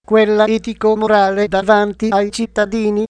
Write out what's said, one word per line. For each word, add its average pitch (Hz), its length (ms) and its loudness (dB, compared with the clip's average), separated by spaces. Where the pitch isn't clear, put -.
quella 214 440 2
etico-morale 214 1000 0
davanti 202 640 0
ai 202 220 -2
cittadini, 214 760 -2